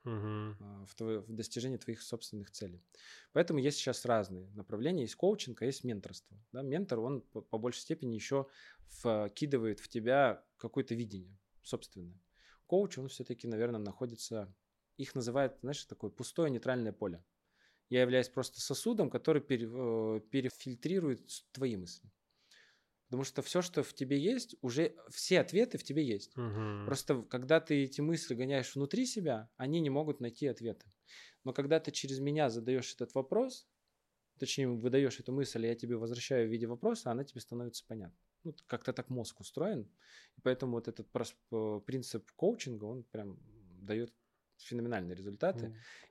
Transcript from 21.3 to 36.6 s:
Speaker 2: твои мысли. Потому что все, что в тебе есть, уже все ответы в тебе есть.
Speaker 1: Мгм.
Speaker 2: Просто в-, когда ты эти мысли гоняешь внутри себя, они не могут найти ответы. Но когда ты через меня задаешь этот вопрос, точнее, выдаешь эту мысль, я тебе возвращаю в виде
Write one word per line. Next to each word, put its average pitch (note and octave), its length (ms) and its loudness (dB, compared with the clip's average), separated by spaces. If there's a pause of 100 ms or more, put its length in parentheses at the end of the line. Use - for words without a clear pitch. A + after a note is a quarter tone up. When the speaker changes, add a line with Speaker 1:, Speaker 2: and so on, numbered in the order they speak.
Speaker 2:
твои B2+ 240 0
мысли. F2+ 340 -10 (1000)
Потому B2+ 140 0
что - 160 -2
все, F3+ 200 2
что E3+ 220 0
в - 100 -6
тебе C#3 240 0
есть, A3+ 440 0
уже C3 340 2 (140)
все - 320 4
ответы E3 360 2
в - 60 -8
тебе C#3+ 180 0
есть. A2 360 -2
Speaker 1:
Мгм. G#2+ 480 -2
Speaker 2:
Просто C3+ 300 2
в-, A#2 120 -4
когда C3 320 4
ты D3+ 240 2
эти C3+ 160 -4
мысли D3+ 360 0
гоняешь C3 380 0
внутри C#3 320 0
себя, C#3 520 -2
они D3 240 2
не D3 80 2
могут D3 320 0
найти A#2+ 260 -2
ответы. A#2 380 -2 (580)
Но C3 80 -2
когда D3 300 4
ты D3 100 -6
через C3+ 300 -4
меня C#3+ 280 2
задаешь A#2 460 0
этот - 180 -6
вопрос, A3 540 0 (720)
точнее, C3 300 0
выдаешь B2 500 4
эту B2 140 -6
мысль, C3 320 0
я A#2 100 2
тебе A#2+ 220 -2
возвращаю A#2 500 2
в A2 40 -2
виде A2+ 160 0